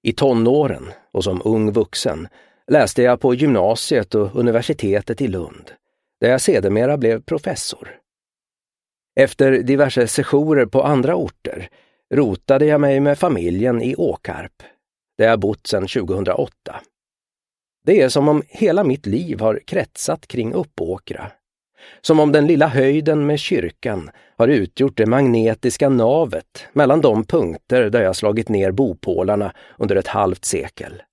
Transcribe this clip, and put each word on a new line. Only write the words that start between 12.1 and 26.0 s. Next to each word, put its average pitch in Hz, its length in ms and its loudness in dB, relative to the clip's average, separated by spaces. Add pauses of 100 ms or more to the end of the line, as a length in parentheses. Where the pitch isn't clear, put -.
rotade 135 520 2
jag 151 160 2
mig 139 180 2
med 143 200 0
familjen 117 600 -2
i 127 140 -4
Åkarp, - 680 -8 (540)
där 110 100 4
jag 113 120 2
bott 101 280 -4
sedan 98 200 -2
tjugohundraåtta. 95 920 -6 (1000)
Det 175 180 4
är 131 80 4
som 143 180 2
om 151 200 2
hela 196 360 0
mitt 135 220 -2
liv 123 340 -4
har 110 200 0
kretsat - 680 -6
kring 131 260 -6
Uppåkra. - 800 -8 (680)
Som 156 180 2
om 151 120 4
den 151 160 4
lilla 165 200 4
höjden 147 580 2
med 147 140 -2
kyrkan 92 720 -6 (280)
har 117 100 4
utgjort 131 500 0
det 110 80 2
magnetiska 120 840 2
navet 123 840 0